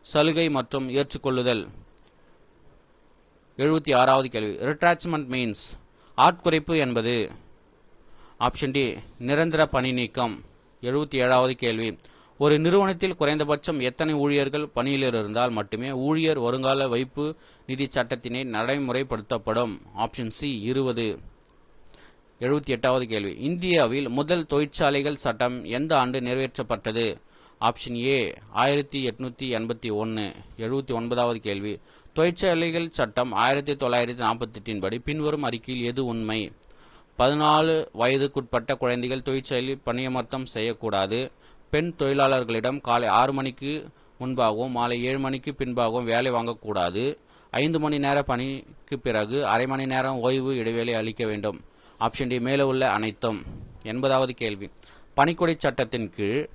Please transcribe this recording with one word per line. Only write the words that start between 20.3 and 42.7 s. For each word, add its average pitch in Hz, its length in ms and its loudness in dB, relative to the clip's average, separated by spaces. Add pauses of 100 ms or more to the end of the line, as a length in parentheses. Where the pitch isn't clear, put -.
இருபது. 117 600 -2 (1200)
எழுபத்தி 135 260 0
எட்டாவது 127 420 2
கேள்வி. 101 360 -4
இந்தியாவில் 147 680 2
முதல் 151 360 0
தொழிற்சாலைகள் 143 680 0
சட்டம் 123 480 -2
எந்த 139 340 0
ஆண்டு 127 220 2
நிறைவேற்றப்பட்டது? 120 960 -2 (460)
ஆப்ஷன் 120 340 0
ஏ, 123 420 0 (120)
ஆயிரத்தி 139 580 0
எட்நூத்தி 123 340 -8
எண்பத்தி 117 500 -4
ஒன்னு. 107 440 -4 (220)
எழுபத்தி 127 360 -4
ஒன்பதாவது 120 460 0
கேள்வி. 101 400 -6 (340)
தொழிற்சாலைகள் 170 760 0
சட்டம் 123 420 -2
ஆயிரத்தி 139 420 2
தொள்ளாயிரத்தி 123 480 0
நாற்பத்தெட்டின் 110 580 -4
படி 101 200 -4
பின்வரும் 147 440 -4
அறிக்கையில் 120 420 -4
எது 123 200 -2
உண்மை? 110 460 -2 (640)
பதினாலு 151 760 4
வயதுக்குட்பட்ட 131 840 0
குழந்தைகள் 123 460 -2
தொழிற்சாலையில் 135 640 -2
பணியமர்த்தம் 127 600 -4
செய்யக்கூடாது. 110 840 -2 (400)
பெண் 160 260 0
தொழிலாளர்களிடம் 135 840 2